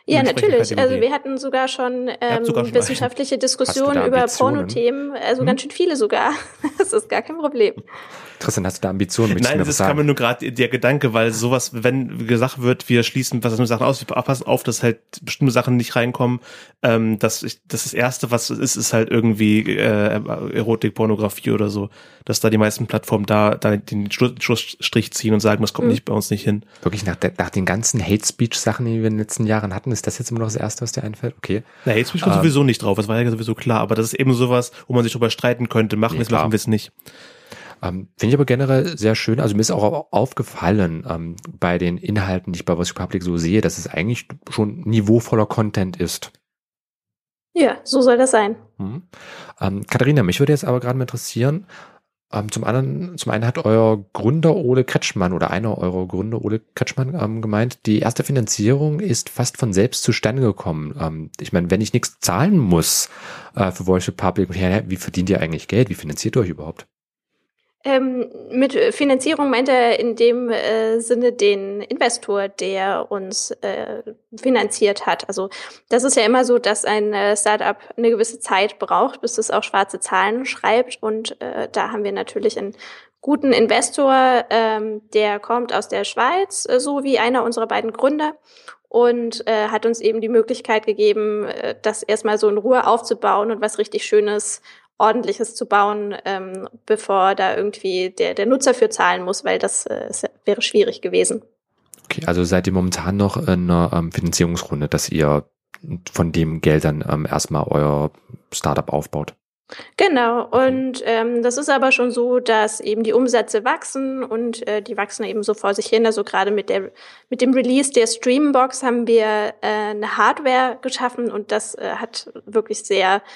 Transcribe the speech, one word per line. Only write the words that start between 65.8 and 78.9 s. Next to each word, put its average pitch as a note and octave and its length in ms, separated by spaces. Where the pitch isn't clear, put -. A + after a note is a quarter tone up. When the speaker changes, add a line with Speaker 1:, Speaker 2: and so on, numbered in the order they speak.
Speaker 3:
Wie F2+ 40
finanziert D2+ 400
ihr B2+ 80
euch F2+ 60
überhaupt? D#2 400
Speaker 1:
Ähm, C4 440
mit, C4+ 240
äh, - 160
Finanzierung C#4+ 600
meint C4 180
er B3 320
in A#3 160
dem, A#3+ 340
äh, A3 480
Sinne A#3+ 340
den G3+ 480
Investor, G3+ 680
der F#3+ 640
uns, F#3+ 400
äh, - 400
finanziert G#3 720
hat. - 220
Also, G3 200
das A#3 140
ist C4 140
ja A#3+ 80
immer B3+ 200
so, A#3+ 140
dass G#3+ 260
ein, G#3 300
äh, G3+ 220
Startup G#3+ 400
eine A#3 140
gewisse A3+ 300
Zeit F#3+ 400
braucht, F3+ 400